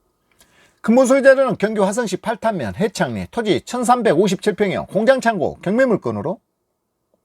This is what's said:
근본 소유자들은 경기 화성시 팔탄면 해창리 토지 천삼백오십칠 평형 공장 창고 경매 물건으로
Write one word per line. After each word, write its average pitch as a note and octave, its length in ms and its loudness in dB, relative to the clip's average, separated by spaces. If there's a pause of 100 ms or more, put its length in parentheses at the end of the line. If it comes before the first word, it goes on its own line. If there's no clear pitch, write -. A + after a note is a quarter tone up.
(800)
근본 B3+ 240 4
소유자들은 C4 540 4
경기 A3 200 -2
화성시 G3 380 -2
팔탄면 F#3+ 600 -6
해창리 B2+ 520 -4
토지 F#3+ 320 -2
천삼백오십칠 G#3 920 0
평형 D#3 320 -2
공장 A3 340 0
창고 F#3+ 400 -2
경매 A3+ 240 0
물건으로 E3 540 -4 (840)